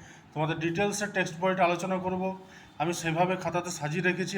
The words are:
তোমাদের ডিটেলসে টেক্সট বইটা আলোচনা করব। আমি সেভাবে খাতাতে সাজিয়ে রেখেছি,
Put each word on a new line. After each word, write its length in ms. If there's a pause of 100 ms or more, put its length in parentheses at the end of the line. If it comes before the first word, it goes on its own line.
(340)
তোমাদের 240
ডিটেলসে 480
টেক্সট 340
বইটা 240
আলোচনা 340
করব। 240 (560)
আমি 160
সেভাবে 420
খাতাতে 340
সাজিয়ে 320
রেখেছি, 360